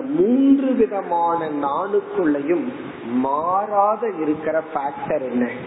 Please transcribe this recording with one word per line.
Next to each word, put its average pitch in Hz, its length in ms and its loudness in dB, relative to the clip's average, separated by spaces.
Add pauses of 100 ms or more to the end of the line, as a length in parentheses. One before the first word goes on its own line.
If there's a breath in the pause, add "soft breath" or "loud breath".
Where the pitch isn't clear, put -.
மூன்று 269 640 4
விதமான 175 760 0 (100)
நானுக்குள்ளயும் 160 1040 0 (560)
மாறாத 196 840 2 (140)
இருக்கிற 156 460 0
ஃபேக்டர் 143 640 -4
என்ன? 123 220 0 (200)